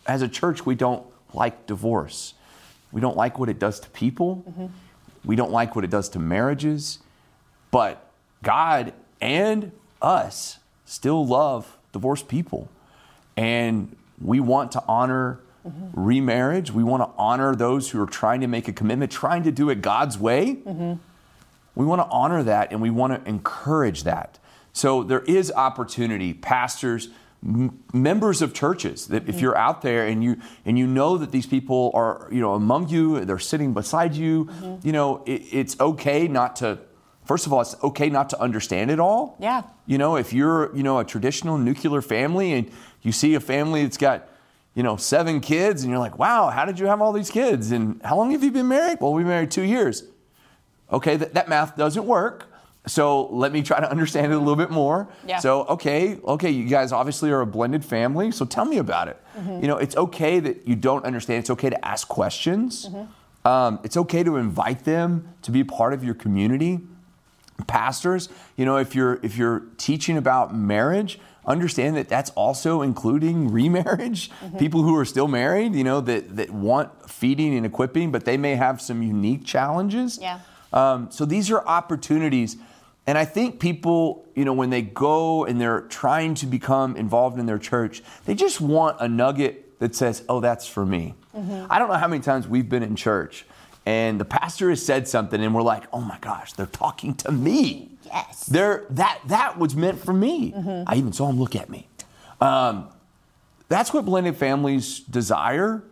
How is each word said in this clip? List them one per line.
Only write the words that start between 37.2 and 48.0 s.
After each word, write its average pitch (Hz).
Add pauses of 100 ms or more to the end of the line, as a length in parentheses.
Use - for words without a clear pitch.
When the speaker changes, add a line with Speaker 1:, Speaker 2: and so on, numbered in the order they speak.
Speaker 1:
first 139
of 147
all, 131
it's -
okay 143
not 139
to 107
understand 110
it 156
all. 214
Speaker 2:
Yeah. 226 (240)
Speaker 1:
You 139
know, 151
if 120
you're, 151
you 135
know, 135
a 110
traditional 135
nuclear 143
family 165
and 117 (340)
you 113
see 151
a 135
family 147
that's -
got, 135 (480)
you 123
know, 107
seven 156
kids 165
and 127
you're 127
like, 113
"Wow, 202
how 131
did 185
you 190
have 208
all 214
these 208
kids? 151
And 113